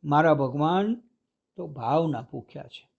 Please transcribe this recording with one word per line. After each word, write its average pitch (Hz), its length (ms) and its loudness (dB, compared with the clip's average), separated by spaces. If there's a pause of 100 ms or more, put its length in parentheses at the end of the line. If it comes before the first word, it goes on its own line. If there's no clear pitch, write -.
મારા 151 300 4
ભગવાન 156 680 0 (540)
તો 180 100 -10
ભાવના 139 560 -2
ભૂખ્યા - 400 -14
છે. - 260 -20 (100)